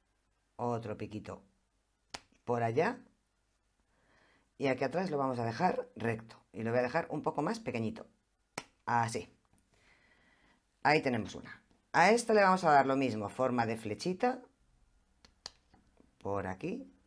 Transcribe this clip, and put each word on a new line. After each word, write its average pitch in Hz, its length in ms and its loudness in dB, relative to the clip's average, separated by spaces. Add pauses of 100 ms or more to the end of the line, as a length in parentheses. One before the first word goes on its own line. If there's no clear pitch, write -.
(600)
otro 113 360 -4
piquito 104 440 -10 (1000)
por 120 200 -2
allá, 151 360 0 (1600)
y 135 100 -2
aquí 135 160 2
atrás 143 260 -2
lo 147 80 -4
vamos 131 220 -2
a 117 60 -2
dejar 117 500 0
recto, 113 400 -4 (160)
y 110 120 -10
lo 113 80 -2
voy 123 80 2
a 123 40 2
dejar 147 280 -2
un 147 120 -6
poco 156 180 -2
más 226 180 -2
pequeñito, 113 460 -6 (800)
así. 117 480 -2 (1500)
Ahí 151 180 6
tenemos 113 320 -2
una. - 300 -16 (300)
A 170 180 8
esta 233 220 2
le 214 80 6
vamos 185 240 4
a 156 60 6
dar 139 160 8
lo 135 100 2
mismo, 107 320 -2
forma 123 360 0
de 113 120 -2
flechita, 185 640 -4 (1800)
por 98 280 -4
aquí, 165 460 -8 (160)